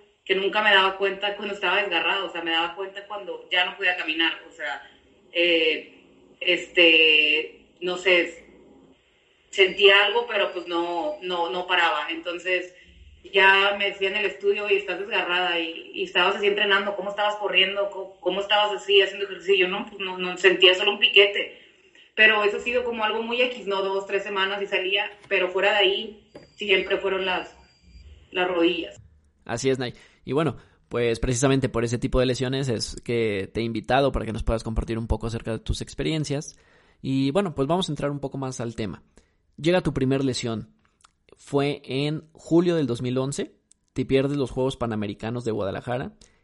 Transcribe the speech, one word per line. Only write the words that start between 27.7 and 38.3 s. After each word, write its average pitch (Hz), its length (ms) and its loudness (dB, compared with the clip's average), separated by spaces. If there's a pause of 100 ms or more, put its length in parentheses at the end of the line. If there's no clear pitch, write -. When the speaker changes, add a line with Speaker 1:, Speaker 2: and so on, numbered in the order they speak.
Speaker 1:
las 180 160 0
rodillas. 170 520 0 (460)
Speaker 2:
Así 120 240 -2
es, 131 80 2
Nay. 123 160 -6 (340)
Y 131 60 -4
bueno, 165 240 0 (320)
pues 117 300 0
precisamente 131 500 2
por 117 140 -2
ese 117 160 -2
tipo 127 200 0
de 127 60 4
lesiones 131 420 -2
es - 360 -4
que 110 500 -2
te - 60 -4
he 117 40 0
invitado 123 480 0
para 107 140 -2
que 107 80 -6
nos 110 80 -6
puedas 113 220 -2
compartir 113 340 -4
un 113 80 -6
poco 110 220 -2
acerca 113 240 -6
de 110 80 -4
tus - 220 -6
experiencias. 147 760 -6 (420)
Y 135 300 0
bueno, 180 240 4
pues 139 140 0
vamos 175 200 2
a 160 40 -2
entrar 143 180 -2
un 143 100 -4
poco 139 200 -6